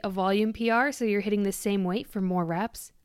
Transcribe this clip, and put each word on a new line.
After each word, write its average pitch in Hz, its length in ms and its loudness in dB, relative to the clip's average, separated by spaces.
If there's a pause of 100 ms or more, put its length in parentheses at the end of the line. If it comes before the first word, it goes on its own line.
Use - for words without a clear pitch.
a 202 60 -2
volume 196 420 2
P 226 160 -2
R, 247 220 2
so 247 140 -6
you're 202 160 2
hitting 202 240 0
the 196 80 0
same 202 320 0
weight 180 240 -2
for 202 120 -6
more 180 240 0
reps. 170 480 -6 (120)